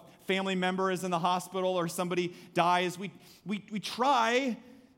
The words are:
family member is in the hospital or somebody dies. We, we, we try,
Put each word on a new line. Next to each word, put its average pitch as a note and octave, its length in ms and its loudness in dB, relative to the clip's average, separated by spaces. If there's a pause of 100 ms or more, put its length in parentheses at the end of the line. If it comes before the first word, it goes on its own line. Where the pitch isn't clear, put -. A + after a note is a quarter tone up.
(260)
family F#3+ 300 0
member F#3 340 2
is F3 140 -2
in F#3 80 -4
the E3+ 80 0
hospital F#3 520 0
or E3+ 180 0
somebody F3 440 -2 (200)
dies. F3 440 2
We, F#3 140 -8 (340)
we, G3+ 260 -6
we G#3+ 100 -6
try, B3 760 2 (420)